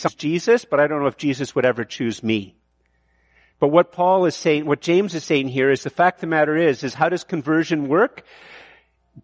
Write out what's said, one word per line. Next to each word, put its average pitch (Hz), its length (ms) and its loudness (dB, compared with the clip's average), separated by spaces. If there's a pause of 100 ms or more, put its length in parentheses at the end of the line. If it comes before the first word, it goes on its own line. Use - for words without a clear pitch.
(180)
"Jesus, 175 480 0
but 143 160 0
I 147 60 2
don't 151 120 -4
know 143 80 0
if 127 80 -2
Jesus 139 400 -4
would 127 100 2
ever 117 200 0
choose - 360 -6
me." 107 360 -4 (1000)
But 143 120 2
what 175 240 4
Paul 180 320 2
is 156 100 -2
saying, 151 300 -2
what 147 160 -2
James 175 340 0
is 151 80 -6
saying 135 240 0
here 131 240 0
is 131 120 0
the 139 60 -8
fact 180 280 0
of - 40 -18
the 175 60 -8
matter 156 300 0
is, 156 260 0
is 123 100 -6
how 156 140 0
does 175 160 -4
conversion 156 640 -2
work? 180 380 0 (1000)